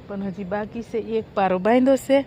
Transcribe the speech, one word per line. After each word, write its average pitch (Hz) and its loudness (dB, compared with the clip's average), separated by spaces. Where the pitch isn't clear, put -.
પણ 196 -10
હજી 196 -8
બાકી 208 -8
છે. 226 -6
એક 220 -6
પારો 185 2
બાંધ્યો 254 4
છે 269 2